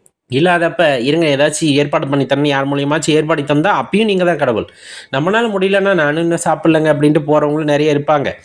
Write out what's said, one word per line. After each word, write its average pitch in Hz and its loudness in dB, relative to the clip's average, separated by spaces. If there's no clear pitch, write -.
இல்லாதப்ப, 165 0
"இருங்க, 151 0
ஏதாச்சும் 147 0
ஏற்பாடு 143 0
பண்ணி 139 0
தரணும்", 139 0
யார் 139 0
மூலியமாச்சும் 143 -2
ஏற்பாடு 151 0
தந்தா 147 0
அப்பயும் 202 0
நீங்க 190 0
தான் 175 0
கடவுள். 120 -2
நம்மளால 202 0
முடியலன்னா, 196 0
"நானும் 156 0
இன்னும் 170 0
சாப்பிடலங்க" 156 2
அப்படின்ட்டு 147 2
போறவங்களும் 151 0
நிறைய 147 2
இருப்பாங்க. 143 0